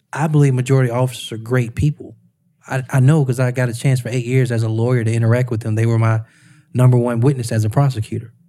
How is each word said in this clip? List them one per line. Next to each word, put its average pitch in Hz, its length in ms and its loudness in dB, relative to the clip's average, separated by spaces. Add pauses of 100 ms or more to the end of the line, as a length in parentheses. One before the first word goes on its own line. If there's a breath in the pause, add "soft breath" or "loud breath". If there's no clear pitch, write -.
(140)
I 147 140 -2
believe 147 260 4
majority 127 380 0
officers 127 400 -4
are 113 100 -8
great 117 320 -2
people. - 420 -4 (520)
I, 131 240 -6
I 139 80 2
know 143 260 4
'cause 127 140 -2
I 127 100 0
got 123 200 -2
a 113 40 -6
chance 127 280 0
for 120 80 -8
eight 123 180 -4
years 123 240 0
as 113 100 0
a 113 80 -2
lawyer 117 340 0
to 113 80 0
interact 117 380 2
with 110 120 -4
them. 110 120 -4
They 113 140 0
were 117 100 2
my 113 240 2 (540 soft breath)
number 123 200 6
one 120 260 0
witness 127 300 0
as 110 140 -2
a 107 60 -2
prosecutor. 113 600 -2 (180)